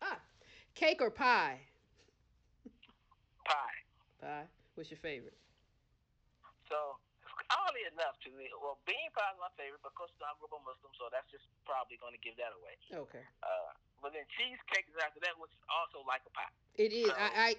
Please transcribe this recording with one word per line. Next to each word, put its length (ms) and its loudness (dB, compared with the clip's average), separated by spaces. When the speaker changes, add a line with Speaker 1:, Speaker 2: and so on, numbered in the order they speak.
Speaker 1:
Ah, 180 0
cake 260 6
or 100 6
pie? 480 6
Speaker 2:
Pie. 380 0
Speaker 1:
Pie. 260 -8
What's 160 -10
your 80 -12
favorite? 380 -8
Speaker 2:
So, 280 -2
it's 120 -8
oddly 380 2
enough 360 -2
to 60 -14
me, 180 -12
well, 260 -6
bean 300 -4
pie 180 0
is 60 -16
my 180 -6
favorite, 240 -10
but 120 -12
of 40 -16
course, 140 -10
I 160 -6
grew 140 -14
up 60 -8
a 60 -14
Muslim, 340 -14
so 140 -8
that's 200 -4
just 140 -20
probably 320 -4
gonna 240 -12
give 160 -10
that 180 -4
away. 200 -16
Speaker 1:
Okay. 300 -10
Speaker 2:
Uh, 280 -2
but 120 -6
then 120 -8
cheesecake 520 0
is 120 -10
after 220 -2
that, 160 0
which 140 -16
is 160 -20
also 360 -2
like 200 0
a 80 -20
pie. 200 -8
Speaker 1:
It 180 6
is. 200 4
Speaker 2:
So 40 0
Speaker 1:
I, 420 4